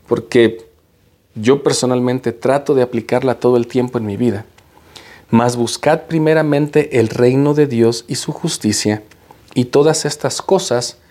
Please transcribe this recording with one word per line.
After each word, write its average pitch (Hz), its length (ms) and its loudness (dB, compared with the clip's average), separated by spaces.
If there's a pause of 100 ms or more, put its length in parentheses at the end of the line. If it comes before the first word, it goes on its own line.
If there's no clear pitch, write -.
porque 113 580 0 (720)
yo 123 300 0
personalmente 127 640 -2
trato 139 460 0
de 127 60 4
aplicarla 123 580 -2
todo 123 160 2
el 117 100 0
tiempo 123 320 -4
en 110 80 -6
mi 101 100 -6
vida. 107 300 -2 (840)
"Mas 120 260 2
buscad 147 460 0
primeramente 151 1000 0
el 110 80 2
reino 131 460 2
de 147 120 2
Dios 117 400 0
y 127 100 -6
su - 140 -8
justicia, 107 720 -2 (520)
y 127 100 0
todas 147 400 2
estas - 380 -6
cosas - 560 -2 (120)